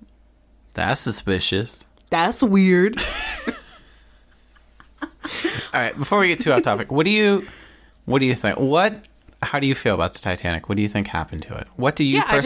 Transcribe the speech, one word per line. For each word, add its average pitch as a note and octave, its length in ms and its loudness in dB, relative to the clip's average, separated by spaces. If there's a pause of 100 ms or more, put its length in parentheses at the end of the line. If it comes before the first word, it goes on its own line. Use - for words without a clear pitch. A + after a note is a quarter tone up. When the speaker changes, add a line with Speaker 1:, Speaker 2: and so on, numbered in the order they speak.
(760)
Speaker 1:
That's F#2+ 260 -2
suspicious. G2 840 -2 (240)
Speaker 2:
That's F3 320 0
weird. G3 600 6
<laughs> - 460 -8 (2250)
Speaker 1:
All C3 80 0
right, A#2 160 -4
before F#3+ 220 0
we F#3 100 4
get E3 100 0
too D#3 120 2
off B2 120 4
topic, G#2+ 280 -2
what D3+ 140 2
do G3+ 60 2
you, G#3 360 2 (580)
what C3 140 2
do C3+ 60 4
you B2 80 4
think? A2 260 -2
What, E3+ 480 0 (360)
how - 160 -2
do C#3 80 0
you C3 80 2
feel G#2+ 180 0
about E2+ 200 0
the - 60 -14
Titanic? F2 480 -4
What G2+ 100 -2
do G#2 40 2
you G#2 80 2
think G2+ 180 -2
happened D#2+ 360 -6
to - 120 -12
it? - 200 -10
What - 200 0
do D#3 80 0
you C#3 120 2
Speaker 2:
Yeah, G#4+ 60 4
I - 20 0
just - 80 -2 (140)